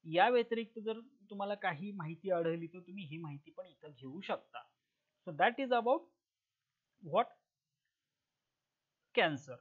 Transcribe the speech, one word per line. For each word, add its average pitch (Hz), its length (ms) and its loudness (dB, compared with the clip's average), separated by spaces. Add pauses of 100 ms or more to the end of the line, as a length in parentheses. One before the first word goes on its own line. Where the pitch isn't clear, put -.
या 170 240 6
व्यतिरिक्त 233 500 2
जर 220 220 -4
तुम्हाला 202 540 -8
काही 196 380 -4
माहिती 170 380 -8
आढळली 170 360 0
तर 170 140 -16
तुम्ही 180 240 -14
ही 147 140 -12
माहिती 147 320 -12
पण 185 160 -18
इथं 160 220 -20 (100)
घेऊ 135 220 -12
शकता. - 380 -8 (600)
So 180 160 -12
that 190 240 4
is 262 140 0
about 240 280 4 (1120)
what? 226 100 4 (1900)
Cancer. 151 420 0